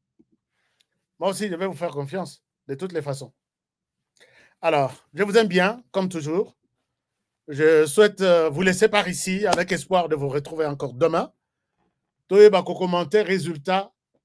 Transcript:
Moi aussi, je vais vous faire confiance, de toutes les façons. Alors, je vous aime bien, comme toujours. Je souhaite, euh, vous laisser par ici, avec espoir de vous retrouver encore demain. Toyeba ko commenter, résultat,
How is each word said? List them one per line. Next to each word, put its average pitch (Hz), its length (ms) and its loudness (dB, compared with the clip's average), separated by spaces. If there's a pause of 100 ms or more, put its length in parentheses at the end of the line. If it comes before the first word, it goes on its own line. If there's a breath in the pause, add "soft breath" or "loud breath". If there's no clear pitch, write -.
(1200)
Moi 180 120 -2
aussi, 202 180 -6
je 175 80 -6
vais 185 100 -6
vous 180 80 -8
faire 160 160 -8
confiance, 143 540 -10 (240)
de 139 80 -8
toutes 180 160 -10
les 160 100 -6
façons. 139 320 -10 (1300 soft breath)
Alors, 147 500 -2
je 175 120 -2
vous 202 120 0
aime 226 120 4
bien, 185 420 0
comme 190 180 -2
toujours. 165 480 -6 (920)
Je 156 360 4
souhaite, 208 360 2
euh, 170 280 4
vous 151 140 -4
laisser 190 260 2
par 202 200 0
ici, 190 360 -4
avec 180 280 -2
espoir 170 360 -2
de 156 60 -2
vous 139 140 -4
retrouver 147 380 -6
encore 139 280 -8
demain. 165 400 -2 (960)
Toyeba 202 340 8
ko 180 120 -8
commenter, 175 480 -2
résultat, 180 680 -4 (320)